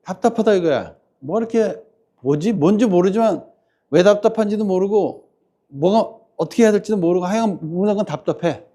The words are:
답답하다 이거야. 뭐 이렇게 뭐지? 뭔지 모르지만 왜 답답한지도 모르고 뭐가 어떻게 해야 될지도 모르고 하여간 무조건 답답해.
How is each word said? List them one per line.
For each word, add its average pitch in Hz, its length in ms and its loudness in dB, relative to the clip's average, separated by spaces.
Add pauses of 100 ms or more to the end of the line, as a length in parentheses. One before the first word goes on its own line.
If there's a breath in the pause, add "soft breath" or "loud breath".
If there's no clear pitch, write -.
답답하다 220 540 0
이거야. 151 400 -2 (240)
뭐 156 180 -6
이렇게 226 420 -2 (420)
뭐지? 147 320 0
뭔지 156 320 2
모르지만 190 600 0 (460)
왜 170 120 4
답답한지도 208 640 2
모르고 190 640 -2 (380)
뭐가 180 500 0 (180)
어떻게 170 280 0
해야 214 80 6
될지도 208 260 -2
모르고 180 280 0
하여간 208 360 -2
무조건 196 440 -2
답답해. 156 680 -6